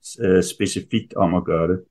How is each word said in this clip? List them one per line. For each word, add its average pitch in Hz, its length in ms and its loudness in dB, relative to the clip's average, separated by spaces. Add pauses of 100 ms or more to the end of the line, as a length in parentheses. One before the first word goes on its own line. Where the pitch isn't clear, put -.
(220)
øh, 92 220 4
specifikt - 720 -4
om 90 220 0
at 85 100 -2
gøre 82 220 0
det. 90 120 0 (120)